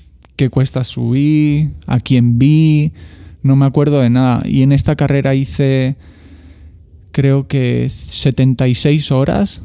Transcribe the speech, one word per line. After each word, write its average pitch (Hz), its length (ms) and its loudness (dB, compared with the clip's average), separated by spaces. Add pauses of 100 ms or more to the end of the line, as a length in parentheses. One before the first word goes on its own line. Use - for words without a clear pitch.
(360)
qué 131 140 0
cuesta 131 340 -2
subí, 147 880 0 (160)
a 123 120 -2
quién 120 380 2
vi, 151 540 2 (500)
no 135 140 2
me 139 100 4
acuerdo 147 360 2
de 120 100 2
nada. 127 360 0
Y 135 140 0
en 135 100 4
esta 139 240 0
carrera 139 380 0
hice, 135 640 -2 (1120)
creo 135 360 0
que 123 420 -2
setenta 131 800 -2
y 123 80 0
seis 147 360 -2
horas 139 540 -2